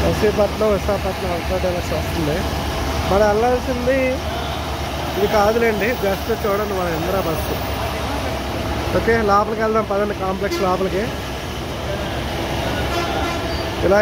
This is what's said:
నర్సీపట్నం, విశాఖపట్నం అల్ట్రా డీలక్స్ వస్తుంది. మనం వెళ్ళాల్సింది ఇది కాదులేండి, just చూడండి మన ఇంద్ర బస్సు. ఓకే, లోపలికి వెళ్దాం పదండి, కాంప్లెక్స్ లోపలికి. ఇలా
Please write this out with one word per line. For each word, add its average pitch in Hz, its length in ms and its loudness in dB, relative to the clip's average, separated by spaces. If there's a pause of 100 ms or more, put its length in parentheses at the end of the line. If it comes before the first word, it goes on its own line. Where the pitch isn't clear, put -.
నర్సీపట్నం, 202 720 2
విశాఖపట్నం 190 600 0
అల్ట్రా 170 280 -2
డీలక్స్ 180 340 0
వస్తుంది. 151 400 0 (720)
మనం 196 220 6
వెళ్ళాల్సింది 247 680 2 (1160)
ఇది 196 200 2
కాదులేండి, 214 540 4 (140)
just 196 260 0 (140)
చూడండి 208 360 0
మన 180 80 0 (120)
ఇంద్ర 180 180 0 (100)
బస్సు. 151 280 -2 (1400)
ఓకే, 226 160 2 (160)
లోపలికి 214 340 2
వెళ్దాం 220 260 2
పదండి, 202 320 0
కాంప్లెక్స్ 185 440 -2
లోపలికి. 185 360 0 (2750)
ఇలా 196 140 6